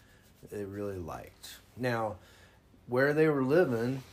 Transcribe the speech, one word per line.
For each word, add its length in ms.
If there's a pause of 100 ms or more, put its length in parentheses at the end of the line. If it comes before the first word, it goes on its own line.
(440)
that 120
they 100
really 320
liked. 640 (180)
Now, 400 (720)
where 260
they 160
were 140
living, 680